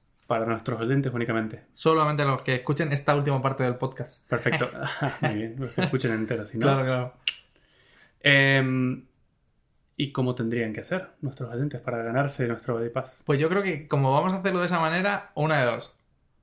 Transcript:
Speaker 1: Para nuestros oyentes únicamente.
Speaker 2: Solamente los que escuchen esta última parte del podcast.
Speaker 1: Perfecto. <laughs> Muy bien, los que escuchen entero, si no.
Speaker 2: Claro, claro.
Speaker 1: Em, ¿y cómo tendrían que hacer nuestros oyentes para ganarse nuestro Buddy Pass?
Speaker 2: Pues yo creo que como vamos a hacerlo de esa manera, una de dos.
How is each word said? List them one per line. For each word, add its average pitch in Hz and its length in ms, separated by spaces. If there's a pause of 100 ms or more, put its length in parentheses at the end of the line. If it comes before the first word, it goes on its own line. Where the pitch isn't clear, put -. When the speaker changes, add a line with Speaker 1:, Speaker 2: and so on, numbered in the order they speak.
(260)
Speaker 1:
Para 113 200
nuestros 113 340
oyentes 131 340
únicamente. 113 600
Speaker 2:
Solamente 151 500
los 135 180
que 131 140
escuchen 143 380
esta 143 200
última 139 280
parte 131 220
del 123 120
podcast. - 540
Speaker 1:
Perfecto. 123 420 (240)
<laughs> - 260
Muy 139 140
bien, 113 240
los 127 140
que 185 80
escuchen 131 320
entero, 110 340
si 113 100
no. 113 80
Speaker 2:
Claro, 135 200
claro. 127 280 (1080)
Speaker 1:
Em, 135 840 (920)
¿y 139 140
cómo 123 240
tendrían 113 380
que 113 80
hacer - 280 (120)
nuestros 127 320
oyentes 131 280
para 117 220
ganarse 127 440
nuestro 117 300
Buddy 117 120
Pass? 127 360
Speaker 2:
Pues 143 140
yo 160 100
creo 196 140
que 156 240
como 139 260
vamos 175 200
a 196 40
hacerlo 185 240
de 175 60
esa 175 120
manera, 170 560
una 151 240
de 127 60
dos. 117 280 (500)